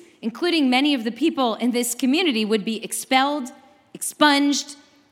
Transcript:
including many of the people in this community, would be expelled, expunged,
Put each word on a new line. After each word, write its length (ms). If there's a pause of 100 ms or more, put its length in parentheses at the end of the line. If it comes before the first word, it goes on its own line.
(220)
including 480
many 240
of 100
the 80
people 440
in 160
this 220
community, 500
would 200
be 180
expelled, 680 (400)
expunged, 840 (360)